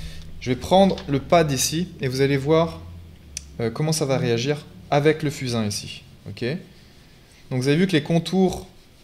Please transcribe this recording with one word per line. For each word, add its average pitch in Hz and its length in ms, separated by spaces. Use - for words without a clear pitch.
Je 127 120
vais 127 40
prendre 185 420
le 139 120
pad 160 320
ici 156 360
et 139 60
vous 127 140
allez 139 160
voir, 160 440
euh, 113 100
comment 156 220
ça 156 120
va 135 140
réagir 123 440
avec 151 320
le 147 80
fusain 117 340
ici. - 380
Ok ? 104 160
Donc 127 120
vous 131 60
avez 143 100
vu 190 100
que 190 60
les 151 100
contours, 180 640